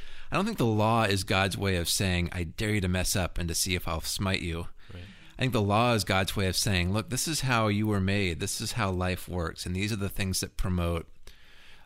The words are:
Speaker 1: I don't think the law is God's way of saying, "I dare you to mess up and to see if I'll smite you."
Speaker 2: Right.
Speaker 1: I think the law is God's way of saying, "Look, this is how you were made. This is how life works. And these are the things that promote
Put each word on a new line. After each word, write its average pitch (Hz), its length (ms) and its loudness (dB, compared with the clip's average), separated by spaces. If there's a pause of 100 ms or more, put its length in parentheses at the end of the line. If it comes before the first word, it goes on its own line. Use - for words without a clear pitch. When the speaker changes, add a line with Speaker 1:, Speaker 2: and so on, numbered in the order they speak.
(320)
Speaker 1:
I - 40 2
don't 185 80 2
think 220 140 -2
the 131 80 4
law 113 380 4
is 98 180 2
God's 98 340 2
way 98 200 2
of 85 120 0
saying, 90 440 2
"I 87 120 -2
dare 107 260 -2
you 107 100 2
to 92 80 2
mess 90 260 2
up 90 240 -2
and 82 100 -2
to 80 60 -2
see 90 220 0
if 85 100 -4
I'll 82 140 -2
smite 98 420 -2
you." 85 240 -4 (260)
Speaker 2:
Right. 87 120 -14 (340)
Speaker 1:
I - 40 -4
think 127 100 0
the 113 100 2
law 110 320 4
is 104 80 2
God's 95 320 0
way 98 140 0
of 87 80 0
saying, 90 360 2
"Look, 98 180 -2
this 127 180 -2
is - 140 -2
how 120 260 2
you 104 180 2
were 104 140 2
made. 95 400 0
This - 200 -4
is 110 120 -6
how 104 180 0
life 92 380 -2
works. 87 380 -4
And 90 100 -4
these 101 160 -2
are 117 40 -2
the 98 120 -2
things 95 320 -2
that - 160 -6
promote 87 500 0 (800)